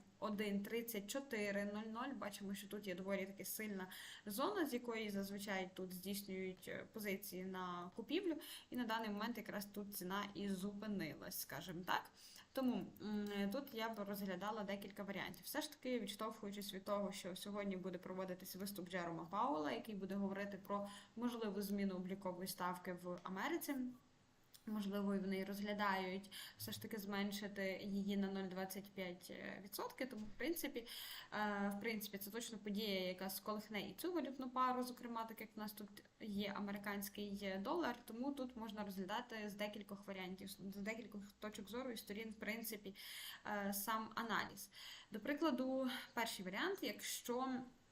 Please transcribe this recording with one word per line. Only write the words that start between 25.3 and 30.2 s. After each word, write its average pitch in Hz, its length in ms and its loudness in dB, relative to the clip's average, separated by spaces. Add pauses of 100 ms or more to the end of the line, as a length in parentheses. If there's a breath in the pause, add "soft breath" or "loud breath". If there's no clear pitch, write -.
розглядають 196 840 2 (260 loud breath)
все - 160 -4
ж - 100 -4
таки 220 160 -4
зменшити 196 840 0
її 202 340 4
на 196 120 8
нуль 196 200 2
двадцять 185 460 -2
п'ять 180 380 -4 (300)
відсотки. 269 440 -4
Тому, 214 200 -6